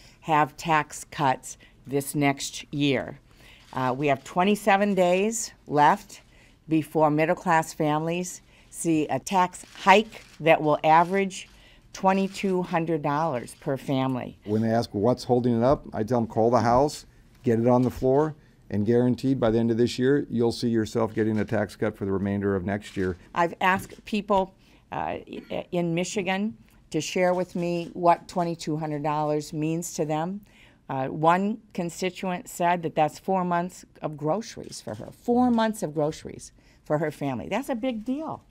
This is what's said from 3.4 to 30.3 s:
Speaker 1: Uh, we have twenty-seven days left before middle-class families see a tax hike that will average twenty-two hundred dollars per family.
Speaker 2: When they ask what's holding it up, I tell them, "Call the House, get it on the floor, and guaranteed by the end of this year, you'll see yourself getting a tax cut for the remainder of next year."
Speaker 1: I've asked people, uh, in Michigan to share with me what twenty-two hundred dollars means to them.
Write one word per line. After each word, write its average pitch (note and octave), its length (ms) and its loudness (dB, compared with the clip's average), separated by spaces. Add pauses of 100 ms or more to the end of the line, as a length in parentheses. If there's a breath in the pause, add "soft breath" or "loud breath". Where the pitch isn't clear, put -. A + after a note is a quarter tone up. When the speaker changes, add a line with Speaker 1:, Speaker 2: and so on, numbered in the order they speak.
Speaker 1:
Uh, C3 240 -2
we D3 100 -2
have C#3 160 0
twenty-seven G3+ 720 2
days F#3 560 2 (160)
left D3 540 2 (480 soft breath)
before D#3 420 2
middle-class D#3+ 600 0
families E3 680 -2 (280 soft breath)
see D#3 380 -2
a C3+ 120 -4
tax F3+ 460 -2 (100)
hike G#3 480 4 (160)
that D#3 220 6
will D3+ 240 2
average F3+ 640 4 (420 soft breath)
twenty-two F#3+ 680 0
hundred E3 400 -2
dollars D3 580 -2
per C#3 160 -2
family. C3 680 -4
Speaker 2:
When G#2+ 160 0
they A2+ 80 2
ask A2+ 240 0
what's A#2+ 300 2
holding A#2+ 340 2
it A2+ 60 2
up, C#3+ 280 2
I G#2 120 -4
tell A#2+ 160 0
them, A2+ 80 -2
"Call A2+ 240 2
the A#2+ 100 4
House, B2+ 460 2 (360 soft breath)
get A2+ 160 2
it A#2 80 2
on B2 140 6
the B2 80 2
floor, C#3+ 460 0 (340 soft breath)
and G2+ 160 -2
guaranteed B2 540 2
by A#2 100 2
the A2 80 2
end A#2 140 2
of A2+ 60 0
this A#2 200 2
year, C3+ 320 2
you'll A#2 220 0
see A#2 180 -4
yourself A2 460 0
getting A2 240 2
a G2+ 60 0
tax G#2 300 -4
cut G#2+ 220 -4
for G#2+ 80 -6
the G2 60 -2
remainder G2 440 0
of F#2 80 -2
next G2+ 320 -6
year." F#2 220 -2 (160 loud breath)
Speaker 1:
I've E3+ 260 0
asked F#3+ 460 -2
people, G3 480 -2 (380 soft breath)
uh, E2 260 -6 (540)
in E3+ 240 -2
Michigan F#3+ 600 -4 (360 soft breath)
to D#3 100 -2
share F3+ 320 0
with F3+ 220 -4
me F3 380 -4
what E3+ 340 2
twenty-two E3+ 500 -4
hundred D3+ 240 -4
dollars D3+ 500 -2
means D#3+ 440 -4
to D#3+ 100 -2
them. D#3+ 360 -4 (480 soft breath)